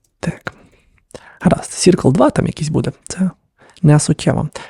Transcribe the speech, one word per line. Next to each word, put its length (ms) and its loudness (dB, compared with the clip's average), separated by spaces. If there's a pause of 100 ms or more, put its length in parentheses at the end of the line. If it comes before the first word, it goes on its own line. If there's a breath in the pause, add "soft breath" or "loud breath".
(200)
Так. 340 -8 (840 loud breath)
Гаразд, 300 -2
Circle 420 2
два 180 4
там 160 -2
якийсь 220 -6
буде. 240 -4 (160)
Це 220 -2 (520 soft breath)
не 180 6
суттєво. 480 -2 (220 loud breath)